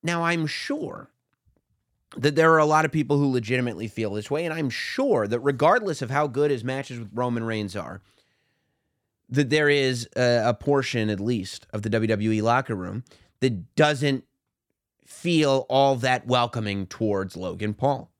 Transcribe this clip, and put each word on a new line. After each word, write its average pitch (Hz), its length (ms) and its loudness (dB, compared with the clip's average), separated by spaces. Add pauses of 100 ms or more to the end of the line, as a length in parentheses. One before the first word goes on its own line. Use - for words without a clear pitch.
Now, 170 220 -2
I'm 165 220 0
sure - 640 -8 (1040)
that 139 200 0
there 160 160 6
are 160 60 6
a 151 80 6
lot 156 180 4
of 143 80 -2
people 147 260 0
who 139 140 2
legitimately 117 560 -2
feel 107 240 -4
this 104 180 -6
way, 151 140 -2
and 165 80 -4
I'm 156 180 -2
sure 180 560 0
that 113 140 -2
regardless 151 640 2
of 120 80 -8
how 147 160 0
good 143 240 0
his 123 120 -2
matches 131 360 -6
with 110 160 -12
Roman 120 280 -2
Reigns 107 320 -4
are, 92 280 -10 (1300)
that 127 200 0
there 151 180 2
is 131 460 0
a, 120 360 2
a 113 40 0
portion, 127 560 0
at 101 80 -2
least, 104 540 -4
of 101 100 -4
the 107 60 -4
W 110 180 0
W 110 260 0
E 107 100 0
locker 117 340 0
room 95 260 -8 (380)
that 123 340 -2
doesn't 143 500 2 (800)
feel 151 640 0
all 135 280 4
that 127 300 0
welcoming 113 600 0
towards 98 500 -2
Logan 92 380 -4
Paul. 131 460 -2